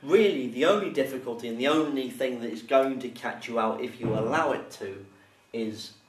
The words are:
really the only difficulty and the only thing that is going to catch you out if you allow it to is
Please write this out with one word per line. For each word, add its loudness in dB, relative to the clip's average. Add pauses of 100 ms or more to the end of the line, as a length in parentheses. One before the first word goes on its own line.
really 4
the 0
only 4
difficulty -2
and -6
the 2
only 2
thing -4
that -6
is -8
going 2
to -8
catch -8
you 0
out 0
if -8
you -2
allow 0
it -6
to -12 (460)
is -8 (140)